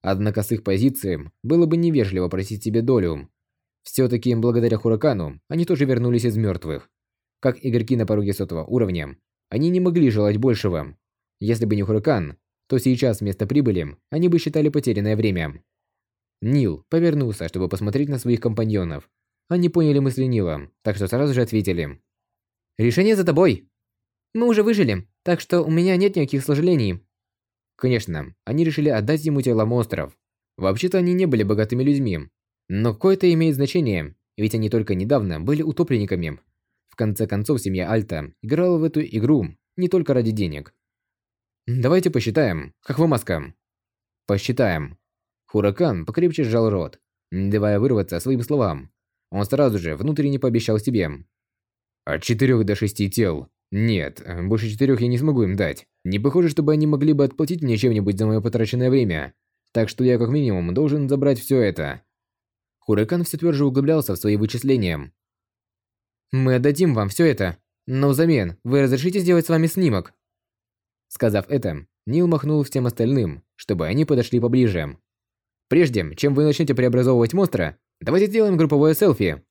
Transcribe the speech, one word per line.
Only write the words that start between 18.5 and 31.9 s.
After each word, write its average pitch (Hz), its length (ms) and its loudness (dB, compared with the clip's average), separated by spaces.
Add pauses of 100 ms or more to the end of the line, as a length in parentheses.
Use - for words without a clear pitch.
Они 175 220 2
поняли 151 300 2
мысли 131 260 0
Нила, 87 440 -2 (120)
так 98 160 -2
что 98 100 -2
сразу 139 260 0
же 127 80 2
ответили. 90 600 -2 (760)
«Решение 175 380 2
за 196 80 0
тобой! 165 460 2 (680)
Мы 233 120 2
уже 214 160 4
выжили, 175 440 0 (140)
так 175 180 0
что 175 220 0
у 147 80 -2
меня 175 260 2
нет 196 200 2
никаких 139 280 0
сожалений». 143 600 0 (720)
Конечно, 98 580 -2 (120)
они 147 180 0
решили 151 260 0
отдать 135 360 0
ему 143 160 0
тела 113 240 2
монстров. 110 520 -2 (400)
Вообще-то 117 400 0
они 180 160 2
не 185 140 2
были 117 160 2
богатыми 107 400 0
людьми. 123 460 0 (380)